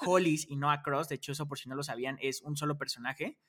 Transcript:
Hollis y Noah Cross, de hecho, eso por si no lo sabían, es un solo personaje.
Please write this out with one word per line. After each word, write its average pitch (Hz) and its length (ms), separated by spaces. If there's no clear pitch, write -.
Hollis 175 440
y 143 80
Noah 143 260
Cross, 147 260
de 147 60
hecho, - 160
eso 147 160
por 143 120
si 123 100
no 135 60
lo 139 80
sabían, 135 380
es 131 200
un 147 160
solo 147 200
personaje. 135 720